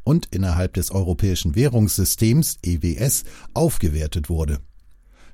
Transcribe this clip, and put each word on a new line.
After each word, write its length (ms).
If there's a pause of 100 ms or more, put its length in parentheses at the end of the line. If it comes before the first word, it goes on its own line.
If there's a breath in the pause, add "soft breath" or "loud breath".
und 280
innerhalb 420
des 180
europäischen 640
Währungssystems 1080
E 180
W 160
S 260 (300 loud breath)
aufgewertet 720
wurde. 320 (760 soft breath)